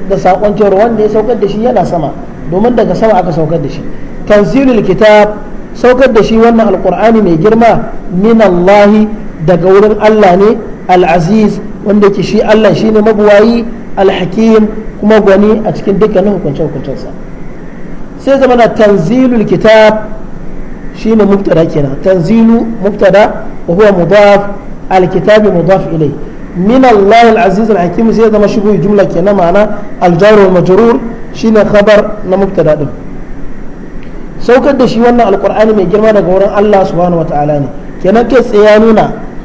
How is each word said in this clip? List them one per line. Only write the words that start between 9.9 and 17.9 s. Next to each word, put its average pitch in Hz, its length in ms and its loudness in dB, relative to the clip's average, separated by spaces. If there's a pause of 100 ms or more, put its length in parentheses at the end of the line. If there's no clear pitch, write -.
Allah 208 360 4
ne, 214 200 2 (320)
Al-Aziz, 180 720 2 (240)
wanda 208 240 2
yake 196 160 -2
shi 214 160 0
Allah 214 340 2
shi 220 160 0
ne 214 100 2
mabuwayi, 214 640 2 (340)
Al-Hakim, 214 680 0 (320)
kuma 214 200 2
gwani 202 460 2
a 175 60 -2
cikin 196 280 -4
dukkanin 208 400 0
hukunce-hukuncensa. 139 680 -6 (1120)